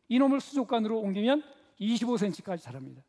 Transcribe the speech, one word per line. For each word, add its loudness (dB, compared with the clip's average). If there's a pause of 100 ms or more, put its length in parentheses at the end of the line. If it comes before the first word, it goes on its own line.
이놈을 4
수족관으로 -2
옮기면 2 (360)
이십오 0
센치까지 -4
자랍니다. -14